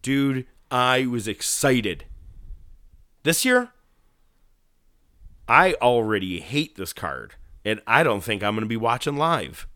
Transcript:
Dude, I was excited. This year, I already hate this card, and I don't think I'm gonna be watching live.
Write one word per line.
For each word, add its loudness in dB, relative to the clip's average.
Dude, 0
I 4
was -4
excited. -2
This 0
year, 2
I 6
already 2
hate -6
this -10
card, -10
and -2
I 4
don't 0
think -4
I'm 0
gonna -2
be -4
watching -2
live. -4